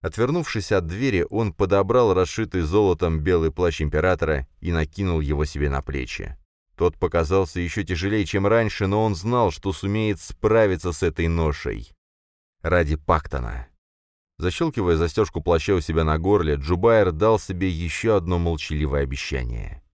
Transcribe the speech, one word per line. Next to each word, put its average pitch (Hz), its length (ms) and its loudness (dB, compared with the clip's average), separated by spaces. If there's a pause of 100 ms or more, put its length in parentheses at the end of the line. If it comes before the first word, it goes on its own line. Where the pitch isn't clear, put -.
Отвернувшись 117 720 -2
от 90 120 2
двери, 95 440 0
он 107 240 -2
подобрал 101 600 4
расшитый 92 480 0
золотом 82 600 2
белый 80 320 2
плащ 85 280 0
императора 78 680 0 (100)
и 87 140 -4
накинул 82 480 -2
его 73 240 -2
себе 71 240 -4
на 67 120 -4
плечи. 64 540 -8 (400)
Тот 87 220 2
показался 87 640 0
ещё 87 220 -4
тяжелее, 95 420 -2
чем 101 200 0
раньше, 107 420 2
но 104 180 2
он 104 100 0
знал, 110 360 0
что 98 200 -6
сумеет 104 480 -2
справиться 104 720 2
с - 120 -4
этой 85 260 0
ношей. 73 640 -2 (680)
Ради 82 320 2
Пактона. 62 720 -4 (680)
Защёлкивая 90 580 0
застёжку 85 460 0
плаща 87 340 2
у 87 60 2
себя 80 240 0
на 78 120 2
горле, 85 380 2
Джубайр 90 560 2
дал 104 260 2
себе 95 320 -4
ещё 87 460 -2
одно 87 240 0
молчаливое 76 640 -2
обещание. 64 800 -8 (100)